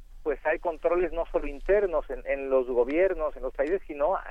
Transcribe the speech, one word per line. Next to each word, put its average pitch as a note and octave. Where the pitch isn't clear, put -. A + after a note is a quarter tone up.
pues -
hay D#3
controles E3+
no E3
solo D#3
internos E3+
en, B2
en C#3
los C3
gobiernos, D3+
en B2
los B2+
países, D#3+
sino D3